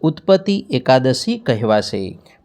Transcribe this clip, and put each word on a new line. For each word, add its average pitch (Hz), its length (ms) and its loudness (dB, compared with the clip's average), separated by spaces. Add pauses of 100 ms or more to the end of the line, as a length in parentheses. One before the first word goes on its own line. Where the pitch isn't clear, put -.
ઉત્પત્તિ 190 680 0
એકાદશી 131 680 2
કહેવાશે. 107 800 -2 (260)